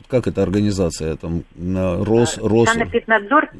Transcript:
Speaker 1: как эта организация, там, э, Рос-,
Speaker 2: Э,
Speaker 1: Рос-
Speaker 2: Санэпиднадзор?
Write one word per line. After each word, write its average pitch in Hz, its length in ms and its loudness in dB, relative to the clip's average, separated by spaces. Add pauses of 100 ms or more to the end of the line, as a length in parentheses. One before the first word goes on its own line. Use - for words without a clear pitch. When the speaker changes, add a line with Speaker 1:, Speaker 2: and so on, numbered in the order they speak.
Speaker 1:
как 120 200 0
эта 98 160 0
организация, 92 720 0
там, 85 260 -6 (160)
э, 92 460 -2
Рос-, 113 340 2
Speaker 2:
Э, 110 80 -4
Speaker 1:
Рос- 113 220 4
Speaker 2:
Санэпиднадзор? 226 800 0 (120)